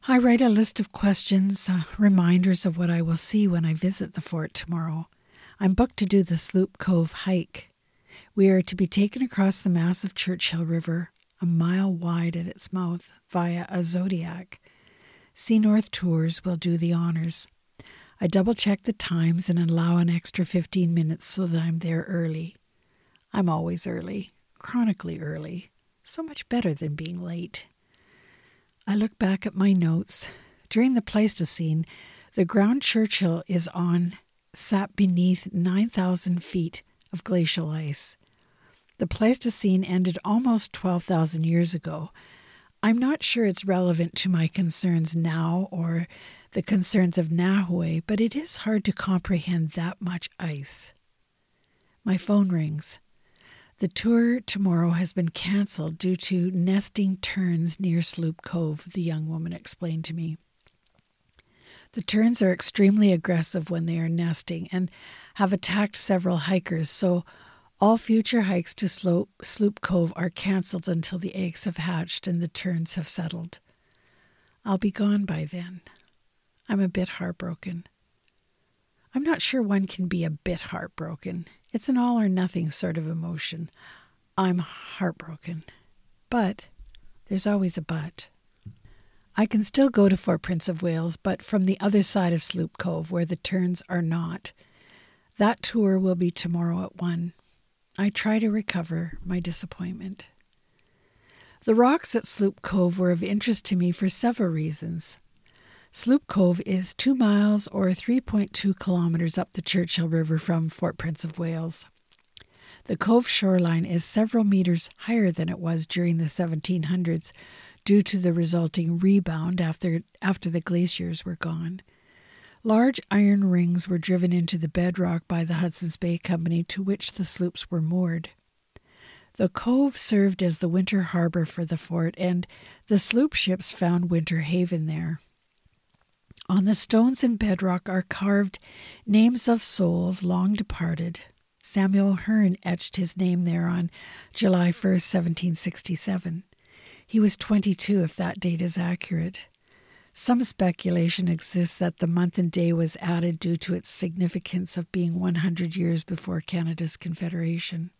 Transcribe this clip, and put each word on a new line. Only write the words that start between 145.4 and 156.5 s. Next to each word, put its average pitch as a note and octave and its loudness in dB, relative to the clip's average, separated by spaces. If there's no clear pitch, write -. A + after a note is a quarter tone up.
sixty-seven. F3 -4
He A3 2
was G#3 4
twenty-two, G3+ 0
if D#3 -4
that F3+ -4
date E3+ -2
is F3 -2
accurate. F3 -4
Some B3 2
speculation F3 0
exists E3+ -2
that F3 -4
the E3+ 0
month F3 0
and F3 2
day E3+ 2
was E3 0
added E3+ -2
due E3+ -2
to F3+ -4
its F3+ -6
significance F3+ -4
of E3+ -8
being F3 -2
one F#3 0
hundred E3+ -2
years E3+ -2
before E3+ -6
Canada's E3 -4